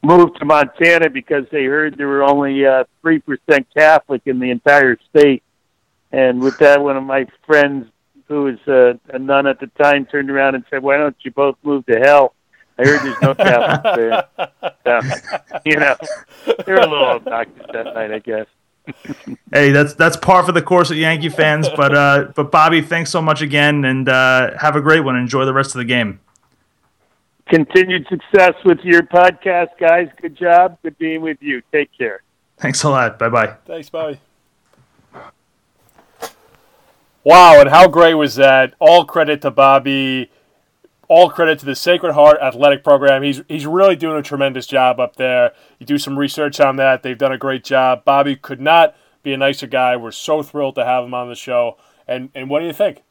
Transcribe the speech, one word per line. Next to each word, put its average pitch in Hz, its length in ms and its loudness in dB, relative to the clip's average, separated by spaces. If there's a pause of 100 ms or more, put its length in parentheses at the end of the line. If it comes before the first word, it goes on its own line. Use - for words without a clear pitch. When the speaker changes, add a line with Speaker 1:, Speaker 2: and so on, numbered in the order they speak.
Speaker 1:
moved 170 360 4
to - 60 -12
Montana 156 640 0
because 135 400 -6
they 147 140 -4
heard 143 320 -4
there 143 120 -8
were 139 140 -2
only, 139 440 0
uh, 131 180 2 (180)
three 160 160 0
percent 139 480 -2 (100)
Catholic 151 500 2
in 131 120 -4
the 127 120 -4
entire 135 480 2 (120)
state. 143 320 4 (680)
And 127 280 0
with 135 180 -2
that, 143 240 4
one 139 140 -4
of 135 80 -8
my 135 220 -4 (200)
friends, 143 400 0 (400)
who 147 180 -6
was, 127 220 -6
uh, 127 280 4 (200)
a 131 40 -10
nun 139 280 -2
at 135 140 -4
the 139 60 -14 (160)
time, 143 240 0
turned 139 240 -8
around 139 240 -2
and 127 160 -10
said, 135 120 -8
"Why 139 140 0
don't 147 260 -4
you 131 80 -12
both 139 320 -2
move 143 240 -6
to 113 120 -2
hell? 139 360 2 (440)
I 123 60 -2
heard 143 180 2
there's 131 200 -8
no 135 120 0
Catholics 180 600 0
there." 117 280 -2 (140)
Speaker 2:
<laughs> - 340 -12 (100)
Speaker 1:
So, 120 180 0 (680)
you 156 100 0
know, 143 180 0 (520)
they - 260 -4
were - 60 2
a - 80 2
little 147 180 -2
obnoxious 120 680 -6
that 113 220 -12
night, 110 180 -8
I 107 60 -8
guess. 110 280 -10 (1040)
Speaker 2:
Hey, 143 200 2
that's, 143 220 0
that's 165 220 0
par 185 260 2
for 180 100 -4
the 165 100 -2
course 175 280 0
at 165 60 -6
Yankee 160 320 -4
fans. 156 480 -2
But, 143 180 2
uh, 143 400 2
but 147 160 -4
Bobby, 165 300 2
thanks 165 300 -6
so 175 100 -4
much 156 220 -2
again, 147 420 0
and, 131 240 -2
uh, 127 500 2
have 147 160 -2
a 151 60 -2
great 156 200 2
one. 135 160 -4
Enjoy 123 280 -4
the 135 80 -4
rest 135 220 -4
of 127 40 -10
the 123 60 -8
game. 117 340 -4 (1300)
Speaker 1:
Continued 185 600 0
success 185 460 0 (100)
with 175 200 2
your 170 180 4
podcast, 175 760 0
guys. 170 300 0 (120)
Good 156 140 -14
job. 175 480 2
Good 156 160 -12
being 160 220 -8
with 160 220 -8
you. 135 280 -8
Take 147 260 -4
care. 107 260 -10 (340)
Speaker 2:
Thanks - 260 -8
a 151 60 -2
lot. 127 300 -2
Bye-bye. 113 380 -2 (100)
Speaker 3:
Thanks, 165 240 -16
Bobby. 156 280 -10 (3000)
Wow, 170 380 10
and 180 80 6
how 165 180 8
great 165 280 4
was 143 220 -2
that? 131 420 2
All 170 260 6
credit 151 380 -2
to 143 80 -2
Bobby. 135 800 0 (800)
All 170 200 6
credit 160 300 -2
to - 80 -14
the 139 80 -6
Sacred 175 380 -2
Heart 151 280 6
Athletic 139 440 0
Program. 139 400 2
He's, 139 240 -6
he's 147 180 -10
really 180 300 2
doing 156 200 -6
a 147 60 -6
tremendous 135 420 -6
job 127 360 0
up 123 160 -6
there. 123 360 -2 (280)
You 127 40 -20
do 143 140 -4
some 139 180 -10
research 143 440 -6
on 139 160 0
that. 135 260 0
They've 127 160 -10
done 135 140 -4
a 131 60 -10
great 131 260 -8
job. 127 400 -2
Bobby 139 320 0
could 135 240 -16
not 156 340 2 (300)
be 139 80 -6
a 135 40 -6
nicer 139 300 -4
guy. 127 300 -2
We're 113 160 -12
so 151 320 -6
thrilled 143 320 -8
to 123 80 -4
have 127 180 -2
him 123 100 -12
on 123 160 -10
the 120 60 -16
show. 120 440 -6 (280)
And, 127 260 -10
and 131 160 -16
what 147 120 -4
do 165 60 -8
you 165 60 -10
think? 196 380 -6